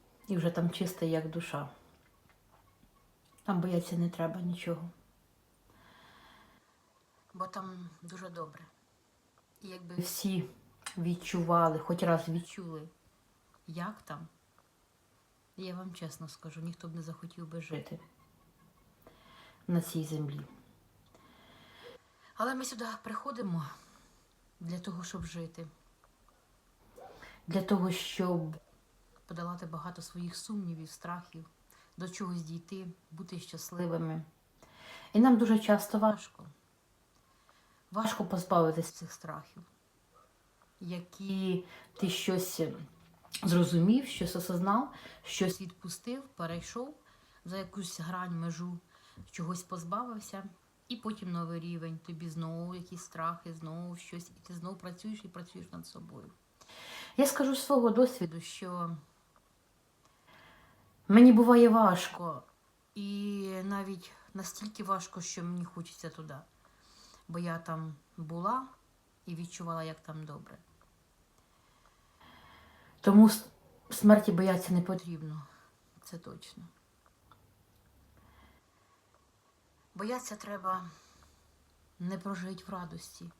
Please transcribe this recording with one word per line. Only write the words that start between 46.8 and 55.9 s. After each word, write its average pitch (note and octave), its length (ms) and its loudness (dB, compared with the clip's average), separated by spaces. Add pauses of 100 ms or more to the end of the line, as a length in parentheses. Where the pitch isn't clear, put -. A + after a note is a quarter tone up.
за F3+ 140 -8
якусь F#3+ 420 -10
грань, F3 400 -6
межу, E3+ 380 -6 (520)
чогось F3 320 -6
позбавився, G3 800 -8 (440)
і A#3+ 80 -6
потім G#3+ 360 -8
новий E3+ 280 -4
рівень, E3 380 -8
тобі E3 300 -12
знову E3 460 -8
якісь F3 280 -12
страхи, E3 520 -8
знову E3 420 -10
щось, E3+ 340 -14
і - 160 -20
ти F3+ 80 -16
знову F3+ 220 -10
працюєш F#3 480 -12
і F3+ 40 -16
працюєш F3 440 -16
над E3+ 140 -14
собою. - 460 -18 (840)